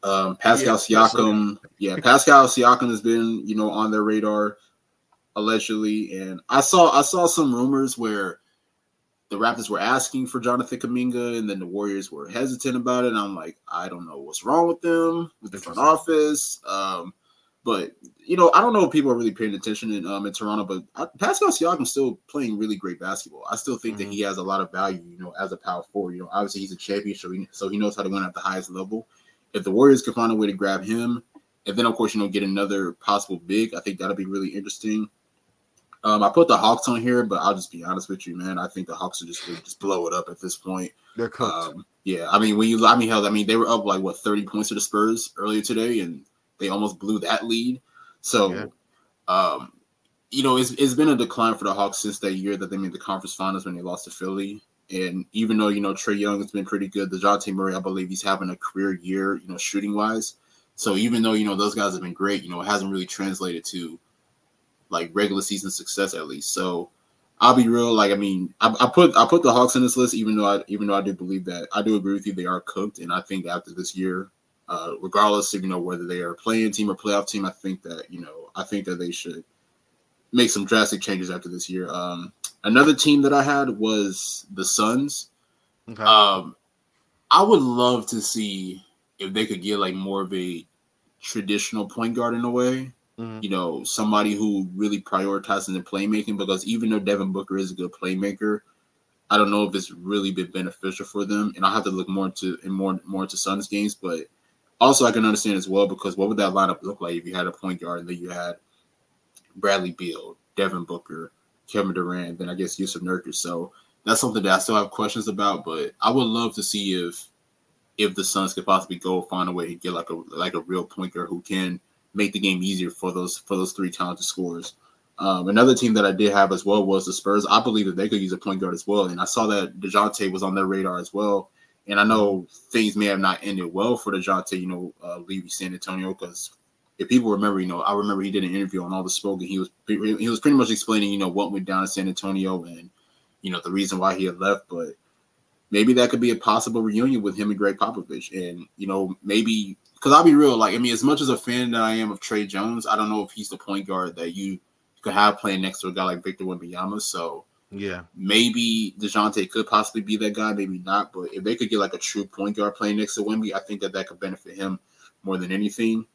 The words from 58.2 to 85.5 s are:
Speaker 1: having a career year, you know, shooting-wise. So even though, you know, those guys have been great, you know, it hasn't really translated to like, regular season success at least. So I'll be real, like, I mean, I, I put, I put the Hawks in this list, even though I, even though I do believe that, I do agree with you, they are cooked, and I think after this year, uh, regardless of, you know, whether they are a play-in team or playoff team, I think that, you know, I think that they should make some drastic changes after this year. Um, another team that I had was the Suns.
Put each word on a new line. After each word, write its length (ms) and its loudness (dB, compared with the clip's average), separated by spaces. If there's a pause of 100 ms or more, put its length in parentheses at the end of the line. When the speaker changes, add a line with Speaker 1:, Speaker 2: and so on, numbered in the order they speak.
Speaker 1:
having 260 -2
a 60 -6
career 380 -4
year, 420 -2
you 120 -12
know, 100 -10
shooting-wise. 800 -2 (400)
So 200 0
even 260 2
though, 120 4
you 120 2
know, 100 0
those 200 0
guys 180 0
have 80 -8
been 120 -10
great, 280 -2
you 80 -16
know, 120 -8
it 40 -8
hasn't 260 0
really 140 -4
translated 600 -6
to 340 -10 (880)
like, 240 -6
regular 280 2
season 300 -4
success 420 -4
at 140 -8
least. 260 -6
So 360 -4 (520)
I'll 140 8
be 120 6
real, 260 4
like, 180 6
I 40 4
mean, 440 -2
I, 200 4
I 140 4
put, 220 8
I 100 8
put 180 4
the 100 6
Hawks 220 6
in 60 4
this 140 4
list, 180 2
even 220 0
though 100 2
I, 220 2
even 200 -4
though 80 2
I 60 2
do 120 -2
believe 320 -6
that, 280 -8
I 80 -2
do 140 2
agree 180 0
with 140 -4
you, 60 -4
they 120 -6
are 160 -4
cooked, 380 -6
and 140 -8
I 80 -4
think 260 -8
after 240 -8
this 240 -10
year, 340 -4 (380)
uh, 340 -8
regardless 520 2
of, 100 -4
you 60 -4
know, 100 -4
whether 260 -6
they 140 -6
are 120 -6
a 40 -10
play-in 360 0
team 200 -2
or 40 -4
playoff 320 -2
team, 180 -6
I 60 -4
think 320 -10
that, 260 -14
you 120 -14
know, 340 -18
I 80 -8
think 220 -4
that 140 -6
they 120 -6
should 320 -10 (880)
make 180 4
some 160 -2
drastic 360 2
changes 300 -4
after 180 -10
this 200 -10
year. 200 -6
Um, 440 -8 (300)
another 300 8
team 280 6
that 120 6
I 80 6
had 280 2
was 840 -2
the 120 -4
Suns. 640 0 (600)